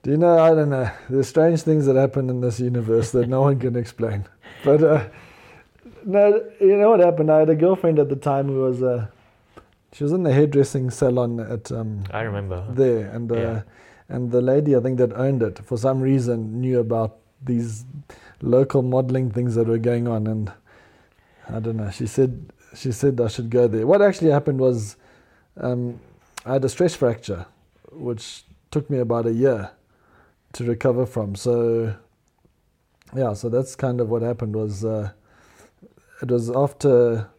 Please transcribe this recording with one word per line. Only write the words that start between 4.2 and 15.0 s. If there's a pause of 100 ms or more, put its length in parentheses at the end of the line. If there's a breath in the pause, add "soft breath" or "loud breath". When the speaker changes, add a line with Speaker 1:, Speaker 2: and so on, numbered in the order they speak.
Speaker 1:
But,
uh, (960 loud breath)
no, (160)
you
know
what
happened?
I
had
a
girlfriend
at
the
time
who
was,
uh, (840 soft breath)
she
was
in
the
hairdressing
salon
at,
um, (100)
Speaker 2:
I
remember.
Speaker 1:
there,
and,
uh,
Speaker 2:
Yeah. (460 soft breath)
Speaker 1:
and
the
lady,
I
think,
that